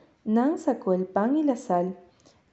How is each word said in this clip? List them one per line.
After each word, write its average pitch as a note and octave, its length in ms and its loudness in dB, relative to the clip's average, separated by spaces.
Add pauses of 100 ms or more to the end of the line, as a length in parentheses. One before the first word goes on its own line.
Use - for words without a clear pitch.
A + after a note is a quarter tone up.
(260)
Nan B3 320 2
sacó A#3 360 0
el F#3 120 0
pan A3+ 320 0
y D#4 60 0
la C4+ 120 2
sal. F#3 400 -2 (580)